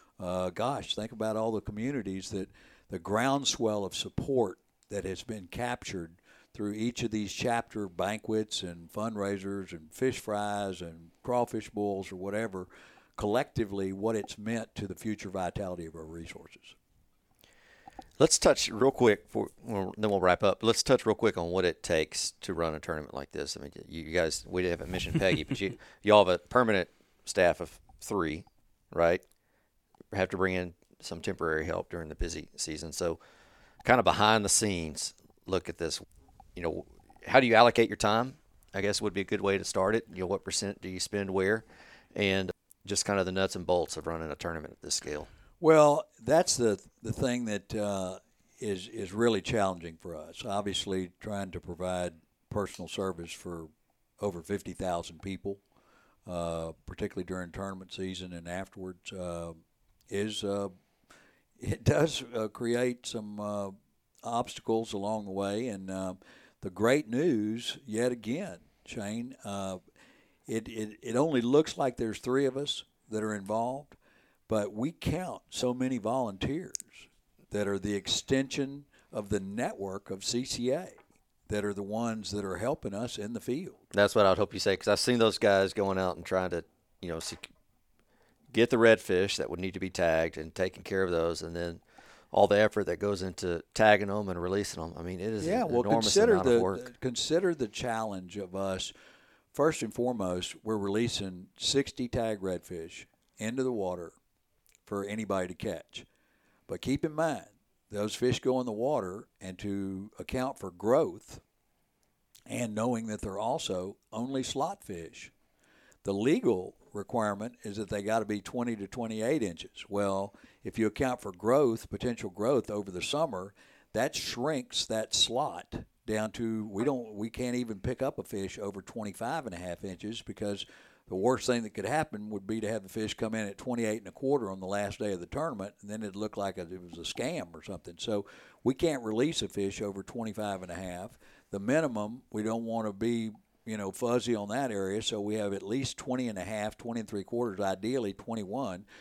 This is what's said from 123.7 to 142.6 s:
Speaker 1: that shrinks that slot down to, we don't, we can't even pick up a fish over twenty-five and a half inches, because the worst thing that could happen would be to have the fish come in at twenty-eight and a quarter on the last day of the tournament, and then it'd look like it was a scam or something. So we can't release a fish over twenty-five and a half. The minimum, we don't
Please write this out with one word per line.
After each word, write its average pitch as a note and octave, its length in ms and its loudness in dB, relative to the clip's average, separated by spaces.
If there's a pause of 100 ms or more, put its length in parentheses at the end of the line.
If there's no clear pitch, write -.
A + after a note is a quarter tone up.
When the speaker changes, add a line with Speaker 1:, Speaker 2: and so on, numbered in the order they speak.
Speaker 1:
that B2+ 200 0
shrinks B2+ 720 -2
that A2 280 -2
slot A#2 720 -2 (200)
down G#2+ 280 -2
to, A2+ 340 -2
we G#2 180 -2
don't, B2 300 -2
we G#2+ 160 -6
can't B2 260 -2
even A2+ 220 -4
pick B2 240 -4
up C#3 160 -2
a G2+ 60 -8
fish G2 340 -6
over G2+ 240 -6
twenty-five A#2 640 -6
and F#2+ 80 -8
a E2+ 40 -10
half F2+ 260 -8
inches, G#2 380 -8
because G#2 440 -6 (420)
the F#2 80 -4
worst A#2 300 2
thing A#2+ 160 2
that G#2+ 120 -10
could G2 120 -4
happen A2 440 -2
would G2+ 160 -8
be A2 140 -2
to G#2 80 -2
have G#2+ 140 -4
the F#2+ 60 -18
fish A2 260 -4
come A2 200 -2
in A2 120 -2
at G2 100 -10
twenty-eight A#2 420 -2
and G2 100 -12
a F#2+ 40 -16
quarter C3 380 0
on F#2+ 80 -8
the F#2 80 -8
last G2+ 320 -2
day G#2 140 -2
of F2+ 80 -4
the F2 60 -8
tournament, B2 540 -6
and G2+ 100 -16
then A2 120 -8
it'd G2 140 -8
look G#2 200 -6
like G2 220 -4
it F2 100 -8
was F2 300 -14
a E2 140 -8
scam B2 420 -6
or D#2+ 80 -16
something. F2+ 360 -12
So G#2 280 -2 (380)
we B2+ 100 4
can't C#3 300 0
release A#2+ 380 0
a G2+ 60 -4
fish G2 320 -4
over G2 220 -6
twenty-five G#2 600 -6
and F2 100 -10
a - 20 -8
half. F2+ 420 -8 (360)
The G2 80 -4
minimum, A#2+ 720 0
we G#2+ 120 -4
don't A2+ 220 -2